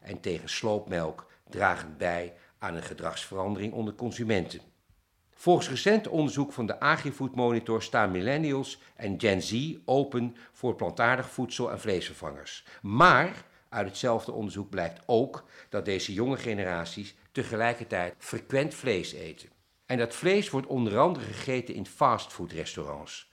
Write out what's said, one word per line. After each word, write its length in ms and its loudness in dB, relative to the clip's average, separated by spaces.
en 200 -12
tegen 280 -4
sloopmelk 840 -2
dragen 480 0
bij 380 -2
aan 160 -6
een 80 -6
gedragsverandering 880 -6
onder 220 -4
consumenten. 680 -2
Volgens 340 4
recent 400 2
onderzoek 440 0
van 140 -2
de 140 -4
Agrifood 540 0
Monitor 480 2
staan 280 2
millennials 680 0
en 240 -4
Gen 220 4
Z 420 -2
open 520 0
voor 220 -2
plantaardig 560 0
voedsel 400 -4
en 100 -6
vleesvervangers. 840 -6
Maar 600 6
uit 180 -2
hetzelfde 460 0
onderzoek 380 -6
blijkt 360 -4
ook 380 2
dat 160 -4
deze 280 -2
jonge 240 0
generaties 800 -4
tegelijkertijd 840 -2
frequent 560 -2
vlees 380 -2
eten. 360 -12
En 120 0
dat 160 -2
vlees 360 2
wordt 160 -2
onder 320 2
andere 260 6
gegeten 500 -4
in 120 -6
fastfoodrestaurants, 1500 -2